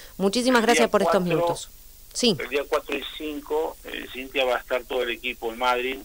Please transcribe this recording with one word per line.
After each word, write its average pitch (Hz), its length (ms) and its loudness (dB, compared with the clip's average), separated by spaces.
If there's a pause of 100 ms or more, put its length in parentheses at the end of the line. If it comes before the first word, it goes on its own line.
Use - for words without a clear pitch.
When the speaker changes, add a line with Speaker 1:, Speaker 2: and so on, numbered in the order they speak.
(180)
Speaker 1:
Muchísimas 233 440 4
Speaker 2:
El 220 40 2
día 233 80 6
Speaker 1:
gracias 226 160 4
por 208 120 4
estos 180 200 4
Speaker 2:
cuatro, 175 140 2
Speaker 1:
minutos. 170 340 0 (440)
Sí. 220 260 2
Speaker 2:
el 143 80 -6
día 139 220 -2
cuatro 147 260 -2
y 135 80 -4 (140)
cinco, 151 680 -4
eh, - 300 -10
Cintia, 131 320 -4
va 123 100 2
a 117 40 -4
estar 123 240 -4
todo 127 200 -2
el 120 60 -2
equipo 117 420 -6
en 113 60 -12
Madrid, 123 480 0